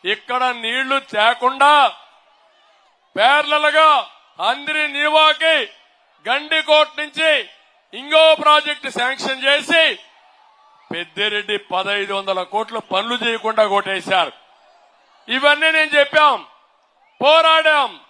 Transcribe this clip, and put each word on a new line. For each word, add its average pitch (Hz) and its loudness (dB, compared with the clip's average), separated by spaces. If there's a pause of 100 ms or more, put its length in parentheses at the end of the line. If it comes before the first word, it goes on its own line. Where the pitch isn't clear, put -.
ఇక్కడ 226 -4 (200)
నీళ్లు 262 -4 (140)
తేకుండా 247 2 (1400)
ప్యారలల్ 294 2
గా 311 4 (500)
అందిరి 285 -4 (100)
నీవాకి 311 2 (720)
గండికోట్ 302 0
నుంచి 302 -2 (640)
ఇంకో 294 0 (180)
ప్రాజెక్ట్ 302 0
శాంక్షన్ 262 -6
చేసి 302 0 (1080)
పెద్దిరెడ్డి 202 -6 (160)
పదహైదు 196 -4
వందల 196 -4 (120)
కోట్లు 220 -6 (120)
పనులు 214 -4
చేయకుండా 220 -2
కొట్టేశారు. 190 -2 (960)
ఇవన్నీ 294 2
నేను 311 -2
చెప్పాం, 285 4 (840)
పోరాడాం. 311 4 (200)